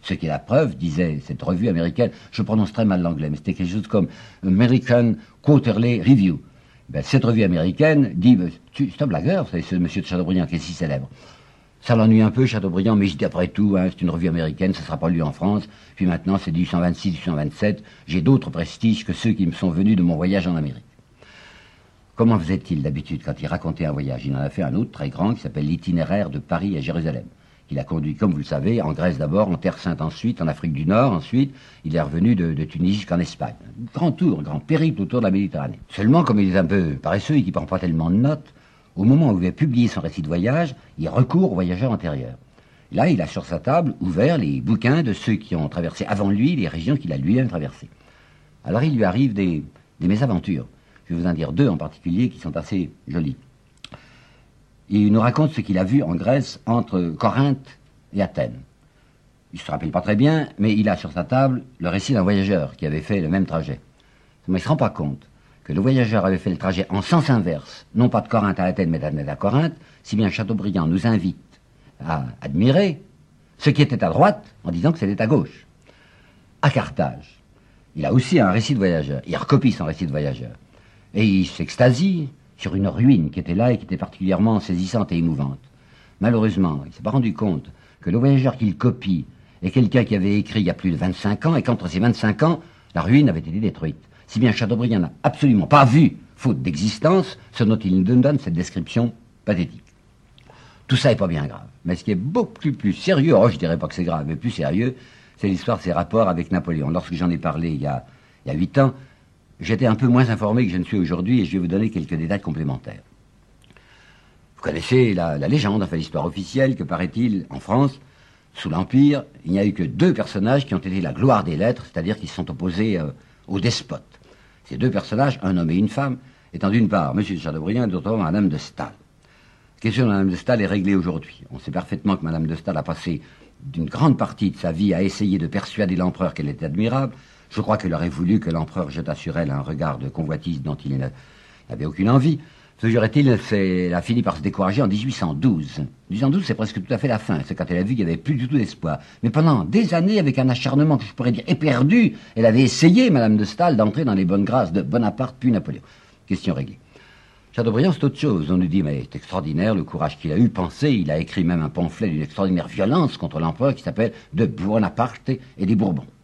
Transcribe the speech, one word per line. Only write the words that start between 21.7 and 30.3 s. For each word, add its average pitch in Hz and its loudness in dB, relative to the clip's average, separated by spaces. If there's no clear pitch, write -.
Comment 113 4
faisait-il 80 -4
d'habitude 71 -6
quand 71 -8
il 73 -8
racontait 82 -4
un 76 -2
voyage ? 67 -6
Il 67 -4
en 67 -4
a 69 -4
fait 90 -6
un 65 -4
autre 101 -2
très 71 -8
grand 98 -2
qui - -16
s'appelle 73 -6
l'itinéraire 85 -2
de 71 -8
Paris 90 -4
à 76 -4
Jérusalem, 78 -4
qu'il 69 -6
a 67 -6
conduit, 76 -4
comme 101 0
vous 73 -2
le 71 -6
savez, 85 -2
en 76 -2
Grèce 78 -2
d'abord, 90 0
en 82 -2
Terre 90 -4
Sainte 82 -6
ensuite, - -4